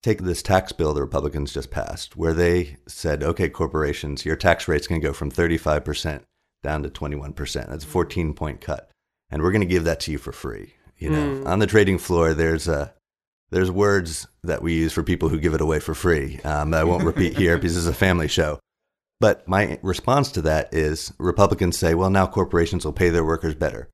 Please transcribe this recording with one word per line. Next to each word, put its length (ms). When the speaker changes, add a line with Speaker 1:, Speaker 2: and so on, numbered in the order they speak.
Speaker 1:
Take 180
this 200
tax 280
bill 240
the 60
Republicans 520
just 200
passed, 440
where 180
they 420
said, 380
"Okay, 240
corporations, 760
your 120
tax 320
rate's 180
gonna 140
go 120
from 180
thirty-five 540
percent 380
down 220
to 60
twenty-one 420
percent." 380
That's 120
a 60
fourteen-point 720
cut. 280
And 120
we're 80
gonna 140
give 180
that 180
to 120
you 60
for 120
free. 440
You 140
know, 300
Speaker 2:
Mm. 60
Speaker 1:
on 120
the 80
trading 320
floor, 360
there's 340
a, 260
there's 220
words 560
that 180
we 120
use 180
for 100
people 260
who 120
give 140
it 60
away 200
for 140
free, 500
um, 260
that 120
I 20
won't 180
repeat 340
here 200
Speaker 2:
<laughs> 20
Speaker 1:
because 160
this 80
is 60
a 60
family 340
show. 320
But 300
my 340
response 500
to 100
that 300
is 460
Republicans 580
say, 180
"Well, 160
now 180
corporations 560
will 80
pay 160
their 160
workers 320
better." 380